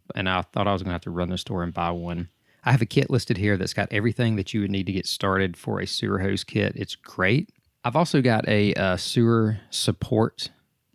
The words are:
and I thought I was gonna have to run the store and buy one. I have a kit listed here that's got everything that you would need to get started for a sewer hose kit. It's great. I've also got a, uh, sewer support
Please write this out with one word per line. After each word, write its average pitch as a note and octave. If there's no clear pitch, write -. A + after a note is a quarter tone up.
and G2
I F#2
thought G2
I G2+
was F2+
gonna F2+
have E2+
to F2
run F2
the F2+
store F2+
and F2
buy F2
one. F2
I A#2+
have B2+
a A#2
kit C#3
listed A#2
here G#2
that's F2+
got G2
everything A2+
that F#2+
you G#2+
would G2
need G2
to G2
get F#2
started F#2+
for G#2
a F#2+
sewer G2
hose G2
kit. G2+
It's -
great. -
I've A#2+
also D#3+
got A2+
a, G#2
uh, F#2
sewer A2+
support -